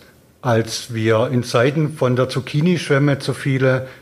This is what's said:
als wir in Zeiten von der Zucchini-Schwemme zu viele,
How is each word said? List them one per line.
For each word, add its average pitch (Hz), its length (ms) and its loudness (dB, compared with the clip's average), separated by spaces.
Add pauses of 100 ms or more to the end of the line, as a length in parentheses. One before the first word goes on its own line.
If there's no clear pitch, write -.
(420)
als 113 520 -2
wir 110 380 2
in 123 120 0
Zeiten 147 500 0
von 127 220 0
der 127 140 0
Zucchini-Schwemme 147 920 0
zu 139 140 -6
viele, 131 540 0 (140)